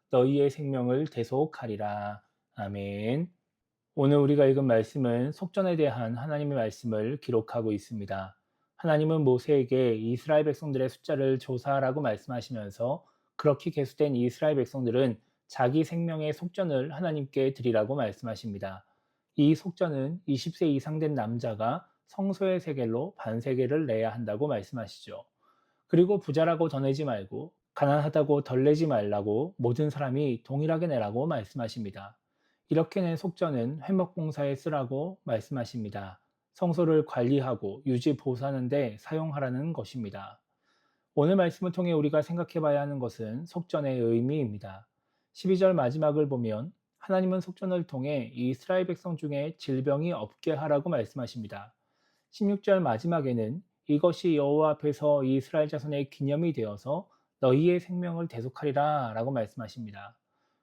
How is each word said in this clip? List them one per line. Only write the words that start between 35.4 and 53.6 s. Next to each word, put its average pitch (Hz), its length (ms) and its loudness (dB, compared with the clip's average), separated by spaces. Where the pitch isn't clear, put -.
성소를 160 520 2
관리하고 123 800 0
유지 131 300 2
보수하는 131 520 -4
데 123 300 0
사용하라는 147 760 -4
것입니다. 101 680 -10
오늘 160 220 4
말씀을 180 340 0
통해 175 220 0
우리가 151 300 2
생각해 170 380 -6
봐야 147 200 2
하는 143 180 -4
것은 117 480 -6
속전의 143 540 -4
의미입니다. 117 880 -2
십이 185 260 2
절 185 160 6
마지막을 151 540 2
보면 120 440 -2
하나님은 185 420 0
속전을 180 440 -4
통해 131 500 -4
이스라엘 131 500 -2
백성 175 320 -6
중에 147 420 -4
질병이 143 520 0
없게 131 400 -6
하라고 147 400 0
말씀하십니다. 113 840 -6
십육 202 320 -2
절 190 160 4
마지막에는 135 800 0